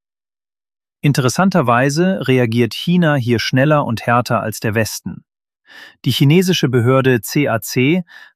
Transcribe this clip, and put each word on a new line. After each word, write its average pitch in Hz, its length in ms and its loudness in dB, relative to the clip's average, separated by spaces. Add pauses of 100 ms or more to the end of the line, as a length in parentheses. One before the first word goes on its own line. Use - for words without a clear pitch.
(1000)
Interessanterweise 143 1300 0
reagiert 120 460 0
China 175 420 0
hier 117 240 0
schneller 143 440 0
und - 220 -6
härter 120 340 0
als 107 200 -8
der 110 160 -4
Westen. - 480 -6 (800)
Die 131 80 0
chinesische 165 560 2
Behörde 127 520 2
C 143 280 -2
A 113 120 -2
C 151 440 -2 (320)